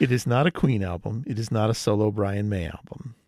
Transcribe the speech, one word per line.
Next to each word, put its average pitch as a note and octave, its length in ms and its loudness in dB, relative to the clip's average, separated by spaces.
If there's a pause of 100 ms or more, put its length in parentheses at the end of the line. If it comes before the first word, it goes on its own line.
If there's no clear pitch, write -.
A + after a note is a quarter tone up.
It C3+ 100 4
is B2 160 0
not B2+ 200 4
a F3+ 40 4
Queen B2 320 2
album. F#2+ 440 -4
It G#2+ 120 -4
is A2+ 140 -6
not A2 180 2
a A2+ 40 0
solo G#2+ 360 2
Brian G#2 380 -2
May F#2+ 180 -2
album. - 480 -14 (140)